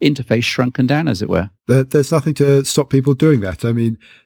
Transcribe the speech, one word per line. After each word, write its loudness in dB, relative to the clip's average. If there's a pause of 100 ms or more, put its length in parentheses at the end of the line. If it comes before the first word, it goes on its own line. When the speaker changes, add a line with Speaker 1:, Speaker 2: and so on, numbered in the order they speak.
Speaker 1:
interface 0
shrunken -2
down, -2
as -4
it -4
were. -2 (180)
Speaker 2:
There, 2
there's 0
nothing 0
to 2
stop -2
people 2
doing 2
that. -6
I 0
mean, -2 (280)